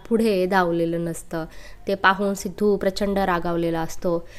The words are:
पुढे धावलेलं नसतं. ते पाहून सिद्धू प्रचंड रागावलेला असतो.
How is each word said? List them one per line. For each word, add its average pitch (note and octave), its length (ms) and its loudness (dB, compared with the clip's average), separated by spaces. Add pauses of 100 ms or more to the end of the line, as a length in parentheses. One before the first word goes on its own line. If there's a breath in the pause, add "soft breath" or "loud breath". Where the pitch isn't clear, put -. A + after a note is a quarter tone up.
पुढे G#3+ 360 2
धावलेलं E3+ 600 2
नसतं. E3 400 -6 (420 loud breath)
ते G3 80 0
पाहून G3 380 2
सिद्धू G3 440 0
प्रचंड G3 400 0
रागावलेला E3+ 640 0
असतो. E3+ 460 -2 (120)